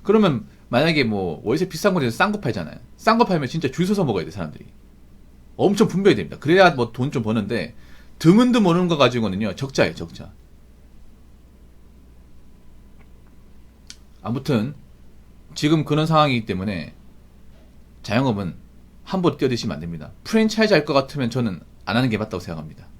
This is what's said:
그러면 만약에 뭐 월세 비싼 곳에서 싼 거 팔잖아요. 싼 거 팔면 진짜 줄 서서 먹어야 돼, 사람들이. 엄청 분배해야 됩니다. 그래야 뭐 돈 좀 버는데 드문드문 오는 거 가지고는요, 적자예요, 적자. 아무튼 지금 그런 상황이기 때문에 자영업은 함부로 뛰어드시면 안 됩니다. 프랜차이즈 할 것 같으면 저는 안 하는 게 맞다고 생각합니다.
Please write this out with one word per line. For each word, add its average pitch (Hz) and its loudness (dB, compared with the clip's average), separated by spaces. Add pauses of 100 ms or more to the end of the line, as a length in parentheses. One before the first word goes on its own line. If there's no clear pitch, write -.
그러면 196 2 (220)
만약에 151 2
뭐 98 -2
월세 156 -2
비싼 185 0
곳에서 123 0
싼 202 0
거 208 -6
팔잖아요. 82 -6 (200)
싼 226 2
거 233 6
팔면 175 0
진짜 156 -4
줄 180 -2
서서 196 0
먹어야 98 -2
돼, 78 -10
사람들이. 82 -10 (920)
엄청 190 4
분배해야 180 2
됩니다. 85 -8
그래야 180 6
뭐 123 -2
돈 135 -2
좀 139 -4
버는데 107 -4 (440)
드문드문 208 6
오는 180 2
거 165 0
가지고는요, 110 0
적자예요, 135 -2
적자. 85 -14 (4000)
아무튼 123 -4 (800)
지금 151 0
그런 151 0
상황이기 147 2
때문에 92 -6 (1080)
자영업은 104 -2 (500)
함부로 175 0
뛰어드시면 120 -2
안 71 -10
됩니다. 85 -12 (120)
프랜차이즈 220 2
할 151 4
것 151 -4
같으면 135 0
저는 117 -4 (240)
안 104 -2
하는 127 2
게 107 -2
맞다고 95 -6
생각합니다. 80 -12 (140)